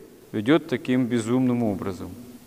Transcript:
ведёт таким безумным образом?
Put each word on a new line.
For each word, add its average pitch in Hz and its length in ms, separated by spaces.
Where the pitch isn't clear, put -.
ведёт 139 360
таким 127 380
безумным 120 560
образом? 95 480